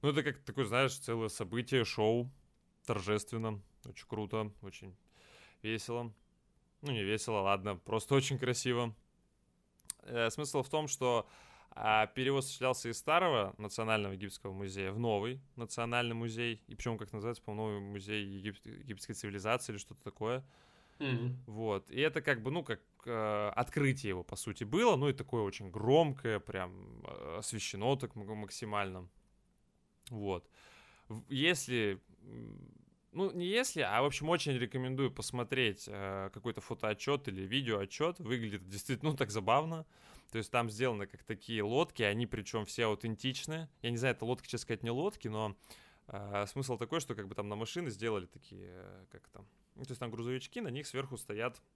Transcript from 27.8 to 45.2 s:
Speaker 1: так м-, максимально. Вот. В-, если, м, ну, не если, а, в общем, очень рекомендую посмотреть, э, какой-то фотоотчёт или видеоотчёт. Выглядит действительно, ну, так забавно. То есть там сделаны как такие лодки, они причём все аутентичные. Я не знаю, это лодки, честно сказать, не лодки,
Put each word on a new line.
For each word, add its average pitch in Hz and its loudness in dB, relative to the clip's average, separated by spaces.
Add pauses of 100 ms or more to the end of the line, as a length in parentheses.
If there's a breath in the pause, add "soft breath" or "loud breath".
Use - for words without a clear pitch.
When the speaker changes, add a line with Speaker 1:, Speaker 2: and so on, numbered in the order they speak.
Speaker 1:
так 131 -6
м-, 107 -8
максимально. 101 -4 (1040)
Вот. 101 -4 (600 loud breath)
В-, 110 -10
если, 123 2 (220)
м, 104 -14 (400)
ну, 185 0
не 175 -2
если, 208 2
а, 110 4
в 143 6
общем, 147 0
очень 156 2
рекомендую 127 0
посмотреть, 123 0
э, 98 -4
какой-то 113 -4
фотоотчёт 123 0
или 95 -6
видеоотчёт. 120 0
Выглядит 110 -2
действительно, 120 -2
ну, 139 0
так 117 0
забавно. 139 2 (480 loud breath)
То 113 -2
есть 107 -4
там 120 4
сделаны 107 0
как - -20
такие 113 -2
лодки, 123 2
они 107 4
причём 110 -4
все 113 0
аутентичные. 127 -2 (140)
Я 120 0
не 120 0
знаю, 120 2
это - -6
лодки, 120 -2
честно 123 -2
сказать, - -4
не 117 -2
лодки, 156 -2